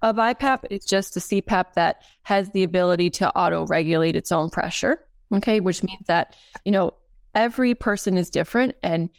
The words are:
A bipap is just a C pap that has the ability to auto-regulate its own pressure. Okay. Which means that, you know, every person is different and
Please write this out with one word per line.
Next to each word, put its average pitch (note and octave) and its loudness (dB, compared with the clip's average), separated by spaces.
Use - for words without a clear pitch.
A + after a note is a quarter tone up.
A A3 2
bipap A#3+ 0
is G3+ -8
just F#3+ -2
a - -4
C G3 -2
pap F#3 0
that - 0
has G3 0
the F#3+ 2
ability F3 2
to - 0
auto-regulate E3 0
its - -4
own E3 0
pressure. F#3 -2
Okay. G#3+ 2
Which F#3 -2
means - -8
that, E3+ 0
you G3 0
know, F#3+ 2
every A#3+ 2
person G3+ 0
is E3+ -2
different A#3 0
and E3+ -2